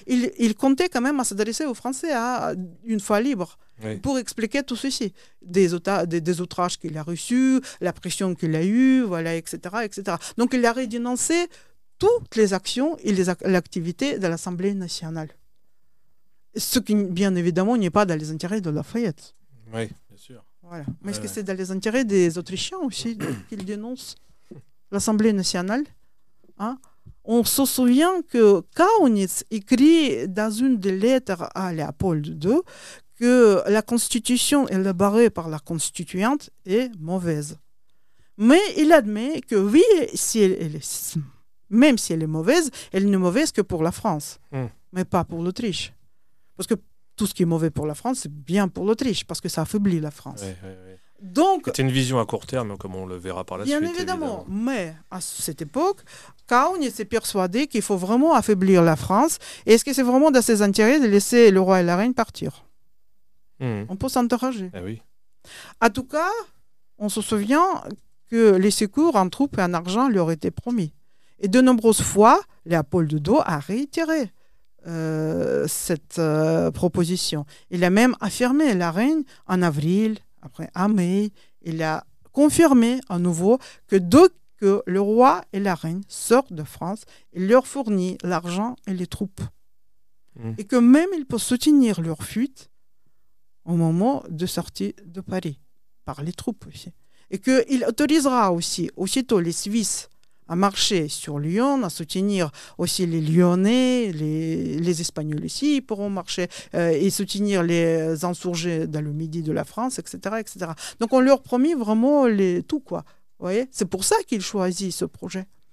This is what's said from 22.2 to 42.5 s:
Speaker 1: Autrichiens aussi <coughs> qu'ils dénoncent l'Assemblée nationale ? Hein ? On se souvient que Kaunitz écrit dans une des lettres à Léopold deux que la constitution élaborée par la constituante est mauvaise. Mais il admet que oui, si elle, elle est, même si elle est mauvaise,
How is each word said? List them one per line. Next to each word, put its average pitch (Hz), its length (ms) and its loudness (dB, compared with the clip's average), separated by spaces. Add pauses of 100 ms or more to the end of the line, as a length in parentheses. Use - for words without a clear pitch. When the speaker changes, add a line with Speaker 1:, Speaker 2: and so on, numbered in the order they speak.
Speaker 1:
Autrichiens 190 440 -8
aussi 233 360 -6 (140)
<coughs> 196 160 -12
qu'ils 202 160 -12
dénoncent 214 500 -12 (760)
l'Assemblée 214 440 2
nationale ? 190 500 -4 (720)
Hein ? 233 200 -6 (460)
On 226 200 2
se - 220 0
souvient 294 600 4
que 202 340 6 (120)
Kaunitz 302 760 2
écrit 233 800 4
dans 214 220 -2
une 240 280 0
des 185 180 -2
lettres 208 580 0
à 180 200 -4
Léopold 156 640 -4
deux 220 240 2 (580)
que 233 480 6
la 214 140 2
constitution 240 840 0
élaborée 196 640 2
par 165 180 -6
la 156 100 -8
constituante 185 920 -4 (140)
est 233 340 0
mauvaise. 160 600 -6 (800)
Mais 247 220 6 (180)
il 311 140 6
admet 247 500 2
que - 140 -4
oui, 202 260 6 (320)
si - 260 -2
elle, 190 200 4
elle 156 160 -8
est, - 400 -10 (540)
même 240 280 6
si - 140 -6
elle 160 100 -2
est 160 40 -4
mauvaise, 214 440 0 (220)